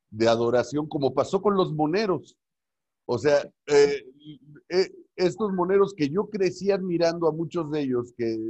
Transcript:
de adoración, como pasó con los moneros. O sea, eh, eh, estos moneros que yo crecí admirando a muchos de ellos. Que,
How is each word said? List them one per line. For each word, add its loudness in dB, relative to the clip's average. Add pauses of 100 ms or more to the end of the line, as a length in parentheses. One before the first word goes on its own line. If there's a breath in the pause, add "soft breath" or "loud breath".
(100)
de 0
adoración, 0
como -2
pasó -2
con 0
los 0
moneros. -2 (720)
O -2
sea, 0 (160)
eh, 4 (640)
eh, 0 (260)
estos 0
moneros 2
que 0
yo -2
crecí -2
admirando 0
a 4
muchos -4
de -2
ellos. -2
Que, -4 (120)